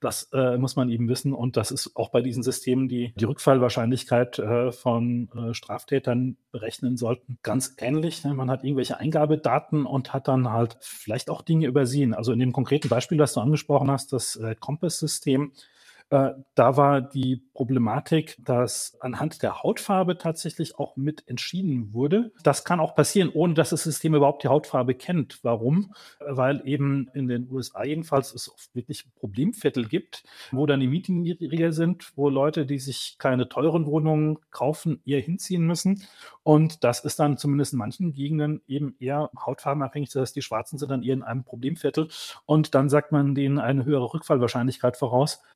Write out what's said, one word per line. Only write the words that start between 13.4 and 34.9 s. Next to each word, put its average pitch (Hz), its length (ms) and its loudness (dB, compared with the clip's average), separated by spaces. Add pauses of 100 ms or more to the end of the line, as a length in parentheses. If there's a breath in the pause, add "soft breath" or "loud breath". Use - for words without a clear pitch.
angesprochen 143 500 2
hast, 135 220 -2
das, - 240 -4
äh, 113 220 -4
Kompass-System, 147 920 -2 (580 soft breath)
äh, 139 200 4 (240)
da 127 220 6
war 143 240 6
die 127 420 -4 (100)
Problematik, 131 920 0
dass 123 560 -2
anhand 127 420 -6
der 110 200 -4
Hautfarbe 185 560 0
tatsächlich 160 600 -6
auch - 180 -6
mit 147 300 -4
entschieden 127 640 -4
wurde. 160 400 0 (100)
Das - 220 2
kann 175 160 0
auch 160 140 -2
passieren, 160 380 4
ohne 165 220 2
dass 147 160 4
das 160 120 -2
System 160 320 0
überhaupt 143 300 4
die 147 40 2
Hautfarbe 131 460 2
kennt. 160 480 -4
Warum? 127 520 0 (260 loud breath)
Weil 135 440 0
eben 139 500 -2
in 139 140 -4
den 123 220 -4
U 131 80 -6
S 120 160 -10
A 101 100 -6
jedenfalls 151 500 -2
es - 180 -14
oft - 220 -20
wirklich 120 300 -10 (100)
Problemviertel 127 720 -2
gibt, - 360 -8 (300 loud breath)
wo 135 140 0
dann 139 140 2
die 131 60 0
Mieten 175 360 -2
niedriger 165 500 -2
sind, 170 420 -2
wo 143 140 2
Leute, 143 380 2
die 139 120 -4
sich 131 400 -8
keine 127 300 2
teuren 156 380 0
Wohnungen 151 520 2 (120)
kaufen, 151 540 -4